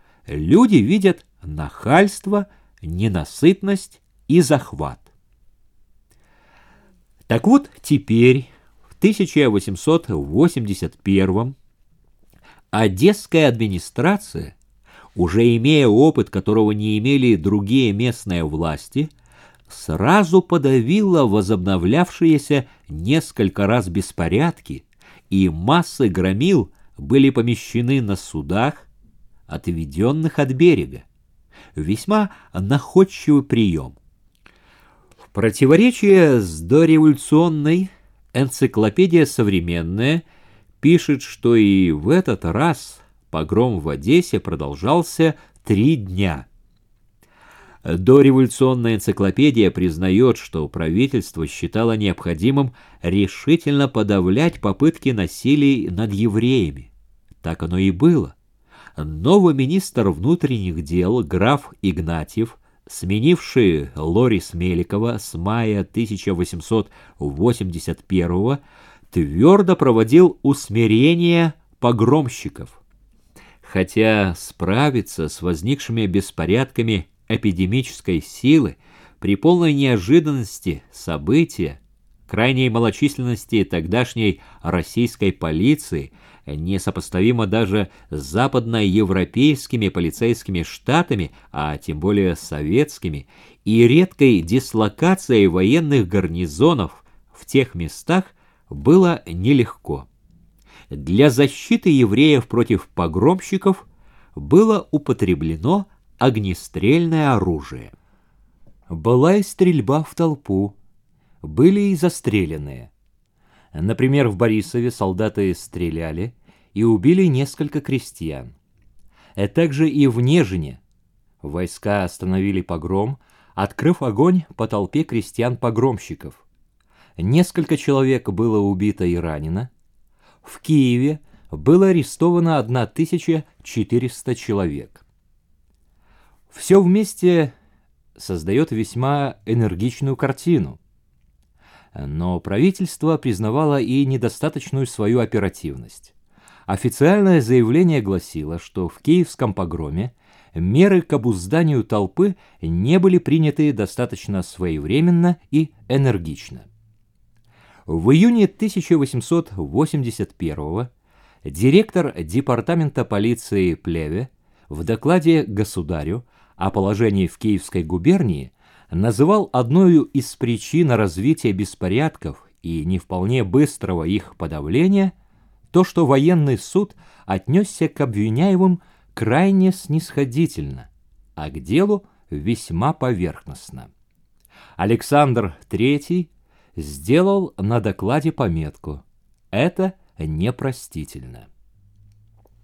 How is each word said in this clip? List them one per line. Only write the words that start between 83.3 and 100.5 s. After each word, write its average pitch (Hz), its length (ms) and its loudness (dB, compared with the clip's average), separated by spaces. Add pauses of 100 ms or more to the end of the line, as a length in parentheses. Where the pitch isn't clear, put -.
тогдашней 98 800 -4 (200)
российской 98 720 -2
полиции, 82 800 -4 (340)
несопоставимо 95 1040 -2
даже 101 420 -2 (200)
с 76 120 -8
западноевропейскими 110 1700 0
полицейскими 92 760 -4
штатами, 123 680 -4 (200)
а 73 260 -6
тем 76 240 -10
более 95 340 0
советскими, 78 920 -4 (360)
и 113 240 4
редкой 135 540 4
дислокацией 113 1080 0
военных 117 600 2
гарнизонов 90 960 -2 (280)
в - 120 -20
тех - 300 0
местах 156 500 -4 (440)
было 160 560 2
нелегко. 90 840 -2 (800)